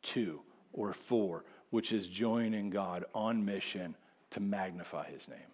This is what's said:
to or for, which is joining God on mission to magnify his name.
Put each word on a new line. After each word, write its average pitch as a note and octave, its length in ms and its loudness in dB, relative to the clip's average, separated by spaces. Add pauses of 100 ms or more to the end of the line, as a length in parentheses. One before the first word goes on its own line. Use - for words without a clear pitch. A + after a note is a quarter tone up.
to F#2+ 360 0 (320)
or G2+ 220 -2
for, F#2+ 520 2 (260)
which A2+ 200 2
is G2+ 160 0
joining A2 600 2
God F#2 360 0 (100)
on A2 280 2
mission F#2 520 -2 (340)
to - 100 -6
magnify F2+ 720 -2
his C#2 180 -12
name. C2 120 -14 (140)